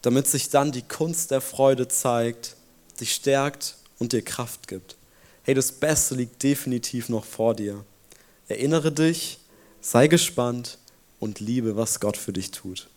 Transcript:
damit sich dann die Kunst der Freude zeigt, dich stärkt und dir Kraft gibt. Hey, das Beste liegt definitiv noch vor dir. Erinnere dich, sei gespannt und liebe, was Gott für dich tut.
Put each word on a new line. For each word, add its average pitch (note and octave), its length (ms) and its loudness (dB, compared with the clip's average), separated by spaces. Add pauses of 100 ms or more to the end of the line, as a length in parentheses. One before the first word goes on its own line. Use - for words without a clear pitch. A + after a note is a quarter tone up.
damit B2+ 260 2
sich - 220 -2
dann C#3+ 220 4
die B2 100 -6
Kunst - 480 -4
der C3+ 100 2
Freude C3 480 2
zeigt, A#2 680 -2 (440)
dich - 140 -4
stärkt C#3 640 0 (220)
und A#2+ 140 -2
dir A2+ 100 2
Kraft - 460 -8
gibt. - 280 -14 (460)
Hey, C3+ 120 2
das C3 180 0
Beste D3+ 420 0
liegt B2 280 -6
definitiv B2+ 680 -2
noch A2 160 -2
vor A2+ 300 0
dir. G2+ 300 -6 (640)
Erinnere D3 440 0
dich, D#3+ 460 0 (420)
sei C3 280 6
gespannt B2 720 2 (420)
und G#2+ 200 -6
liebe, A2+ 360 -2
was A2 240 -2
Gott G#2 160 -2
für - 160 -8
dich F#2+ 180 -6
tut. - 460 -14